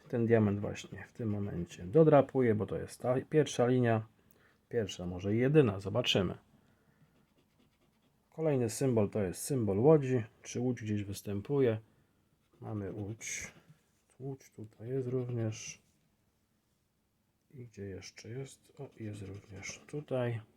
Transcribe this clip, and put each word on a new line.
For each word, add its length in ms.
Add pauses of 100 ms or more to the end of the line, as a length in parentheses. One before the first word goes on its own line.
Ten 180
diament 340
właśnie 440 (100)
w 20
tym 140
momencie 540
dodrapuję, 680
bo 120
to 100
jest 240
ta 200
pierwsza 460
linia. 360 (680)
Pierwsza, 380
może 280
i 40
jedyna, 420
zobaczymy. 540 (2000)
Kolejny 400
symbol 400
to 120
jest 200
symbol 360
łodzi. 440 (200)
Czy 180
łódź 220
gdzieś 220
występuje? 760 (840)
Mamy 320
łódź. 600 (680)
Łódź 300
tutaj 380
jest 200
również. 720 (1700)
I 120
gdzie 160
jeszcze 460
jest? 500
O, 100 (100)
jest 240
również 640
tutaj. 540 (160)